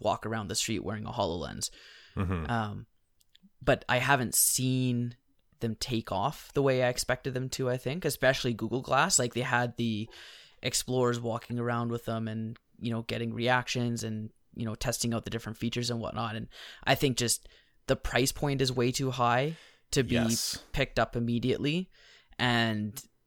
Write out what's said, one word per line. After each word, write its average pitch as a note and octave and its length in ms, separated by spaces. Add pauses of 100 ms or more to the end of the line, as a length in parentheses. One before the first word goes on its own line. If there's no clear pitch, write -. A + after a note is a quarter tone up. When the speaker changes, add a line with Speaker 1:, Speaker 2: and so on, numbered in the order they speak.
Speaker 1:
walk - 260
around A2 220
the G#2 60
street - 300
wearing G#2+ 220
a - 60
HoloLens. D#2+ 580 (460)
Speaker 2:
Mm-hmm. F#2 340
Speaker 1:
Um, A2 360 (760)
but - 260
I B2+ 100
haven't B2+ 360
seen B2+ 840 (440)
them A2+ 160
take - 340
off G#2 440
the C#3+ 60
way C3 220
I B2 60
expected B2+ 460
them C3 160
to, B2+ 200
I B2+ 80
think, D3 260
especially C3 480
Google A2 300
Glass. C#3+ 360
Like, B2 140
they A#2 100
had B2 340
the A2 340 (520)
explorers A#2+ 580
walking A#2 380
around A#2+ 340
with A#2+ 120
them A2+ 240
and, A2 300 (200)
you A#2 120
know, A2+ 120
getting A#2 300
reactions A#2+ 680
and, A2 280 (240)
you A2+ 120
know, G#2+ 80
testing A#2+ 400
out A2 100
the - 60
different A2 260
features A#2+ 320
and A#2 120
whatnot. A2+ 340
And A2+ 140 (360)
I C#3 100
think C3+ 220
just - 320 (380)
the C3+ 100
price - 360
point C#3 280
is C3 120
way B2 200
too C3 200
high B2+ 440 (360)
to C#3 100
be A#2+ 140
Speaker 2:
Yes. A#2 460 (100)
Speaker 1:
picked - 260
up A2+ 180
immediately. A#2+ 720 (480)
And A2+ 640 (260)